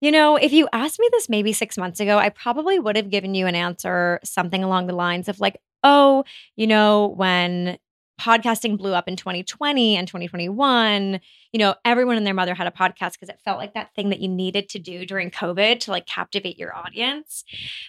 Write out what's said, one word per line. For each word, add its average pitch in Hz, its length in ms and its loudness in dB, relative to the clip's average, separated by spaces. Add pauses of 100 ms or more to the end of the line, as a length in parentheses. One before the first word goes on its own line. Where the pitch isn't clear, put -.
You 294 100 2
know, 302 240 6
if 294 160 2
you 294 220 6
asked 247 260 -4
me 466 140 4
this 453 160 0
maybe 214 240 0
six - 240 -6
months 180 240 -6
ago, 208 160 4
I 208 100 4
probably 302 500 -2
would 214 200 0
have 208 120 -4
given 190 260 -2
you 185 120 0
an 175 80 0
answer, 175 720 -2
something 185 400 -4
along 185 220 0
the 180 80 -4
lines 175 340 -4
of, 196 100 -6
like, 196 220 -2 (200)
"Oh, 277 440 6 (320)
you 220 100 0
know, 214 480 4
when 180 600 0 (420)
podcasting 226 580 0
blew 196 160 -2
up 175 160 -2
in 185 80 -6
twenty 180 260 -8
twenty 247 540 0
and 180 100 -4
twenty 175 180 -10
twenty-one, 202 920 0 (320)
you 226 80 -2
know, 202 240 4
everyone 240 320 2
and 214 100 0
their 196 80 -2
mother 180 200 0
had 180 120 -4
a 175 60 -4
podcast 180 480 -2
'cause 175 80 -20
it - 160 -18
felt 196 140 -4
like 208 160 -12
that - 200 -10
thing 202 140 -4
that 196 140 -2
you 185 80 -4
needed 185 400 -4
to 214 100 -12
do 175 260 -14
during 185 240 -6
covid 208 520 0
to, 214 100 -8
like, 180 140 -4
captivate 185 520 -8
your 170 160 -12
audience." 220 680 -10 (460)